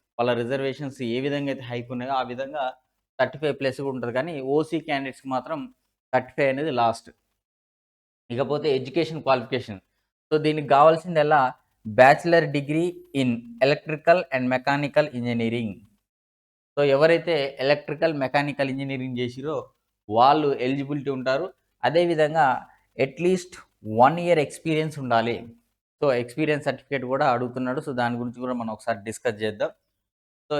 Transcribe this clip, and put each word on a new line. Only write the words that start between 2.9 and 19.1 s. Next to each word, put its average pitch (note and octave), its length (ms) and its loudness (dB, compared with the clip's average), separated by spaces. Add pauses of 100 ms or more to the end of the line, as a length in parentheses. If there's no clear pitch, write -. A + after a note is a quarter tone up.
థర్టీ B2+ 200 0
ఫైవ్ C#3+ 180 -2
ప్లస్ C3 220 -2
కూడా C#3 160 -4
ఉంటది. A#2+ 180 -6
కానీ D3+ 200 -2 (140)
ఓసీ D3+ 320 0
క్యాండిడేట్స్‌కి C#3 500 -6
మాత్రం C3 300 -4 (540)
థర్టీ B2+ 200 0
ఫైవ్ C#3+ 180 2
అనేది D3+ 200 -2
లాస్ట్. A#2 380 0 (1200)
ఇకపోతే C#3 460 -2
ఎడ్యుకేషన్ D3+ 460 -2
క్వాలిఫికేషన్. A#2+ 580 -2 (520)
So, D#3 60 2
దీనికి D3+ 300 0
కావాల్సింది D#3+ 520 6
ఎలా? D3 220 4 (440)
Bachelor C#3+ 600 6
degree D3 440 -2 (220)
in C3+ 180 2 (280)
electrical D3 720 2
and B2+ 200 -2
mechanical C#3 600 0
engineering. A#2 640 -2 (1080)
So, C#3+ 80 2
ఎవరైతే D#3+ 500 4 (240)
ఎలక్ట్రికల్, D3 540 0
మెకానికల్ C#3 560 -2
ఇంజనీరింగ్ C3 480 -6